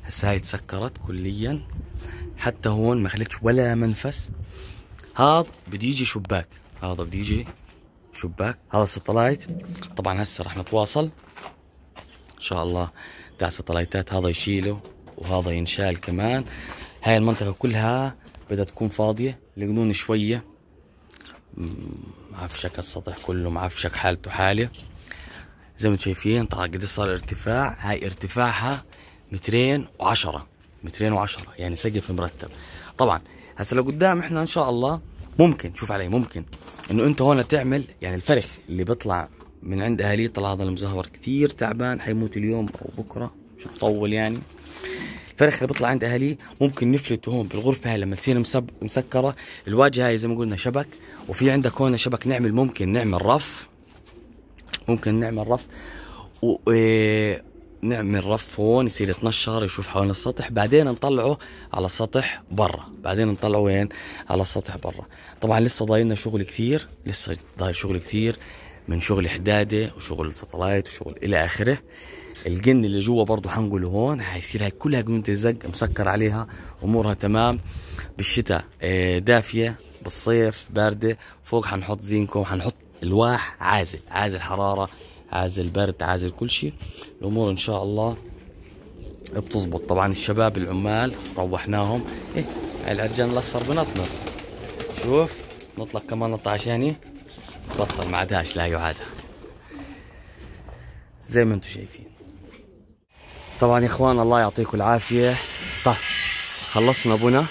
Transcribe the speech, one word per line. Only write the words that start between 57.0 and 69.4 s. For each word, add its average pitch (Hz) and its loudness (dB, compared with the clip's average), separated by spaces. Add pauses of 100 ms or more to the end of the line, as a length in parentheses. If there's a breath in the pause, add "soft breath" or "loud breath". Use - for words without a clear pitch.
نعمل 104 0
رف 107 -2
هون 117 6
يصير 101 0
يتنشر 110 0
يشوف 95 -4
حوالين 98 2
السطح، - -2
بعدين 120 6
نطلعه 131 2 (340 loud breath)
على 92 0
السطح - 0
برا، 92 0 (140)
بعدين 107 2
نطلعه 104 2
وين؟ 101 4 (420 loud breath)
على 95 4
السطح 95 -2
برا. - -8 (340 loud breath)
طبعًا 110 6
لسه 117 4
ضايلنا 110 4
شغل 107 -2
كثير، 123 0 (180)
لسه 85 -4 (220)
ضايل 92 -2
شغل 95 -2
كثير 110 0 (520 loud breath)
من 85 0
شغل 95 2
حداده 104 2